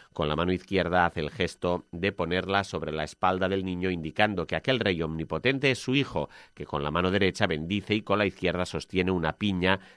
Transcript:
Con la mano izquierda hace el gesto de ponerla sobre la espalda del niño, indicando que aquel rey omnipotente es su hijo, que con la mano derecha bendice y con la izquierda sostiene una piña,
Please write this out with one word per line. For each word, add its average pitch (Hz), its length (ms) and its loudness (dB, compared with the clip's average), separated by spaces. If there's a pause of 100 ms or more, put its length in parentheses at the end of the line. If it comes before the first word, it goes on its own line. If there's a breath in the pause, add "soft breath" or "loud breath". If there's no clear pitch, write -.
(120 loud breath)
Con 78 160 0
la 76 60 2
mano 85 160 2
izquierda 87 560 2
hace 85 140 -2
el 73 100 -4
gesto 90 640 -2
de 87 180 0
ponerla 92 540 0
sobre 76 260 -6
la 78 140 -2
espalda 92 440 0
del 95 160 0
niño, 92 280 -2
indicando 87 520 0
que 82 120 -4
aquel 123 240 0
rey 95 220 0
omnipotente 80 680 -2
es 123 80 -2
su 127 160 -2
hijo, 127 360 -2 (240 loud breath)
que 73 120 -12
con 73 160 -4
la 73 80 -2
mano 90 220 2
derecha 98 340 2
bendice 90 480 -2
y 107 80 0
con 101 160 2
la 104 80 4
izquierda 90 400 0
sostiene 92 460 0
una 80 220 0
piña, 95 440 2 (180 loud breath)